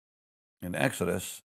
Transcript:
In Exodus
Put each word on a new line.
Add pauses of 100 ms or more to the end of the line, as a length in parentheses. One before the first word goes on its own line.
(600)
In
Exodus (140)